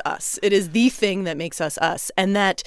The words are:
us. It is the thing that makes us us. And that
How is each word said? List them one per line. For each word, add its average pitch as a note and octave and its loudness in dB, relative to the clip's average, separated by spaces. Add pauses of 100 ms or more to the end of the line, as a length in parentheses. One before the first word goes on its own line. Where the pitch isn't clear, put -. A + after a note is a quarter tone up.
us. - -6
It G3+ 4
is F#3+ 4
the A#3 4
thing G3 -2
that E3 -4
makes E3 -6
us D3+ -4
us. - -2
And F#3+ 2
that G3 0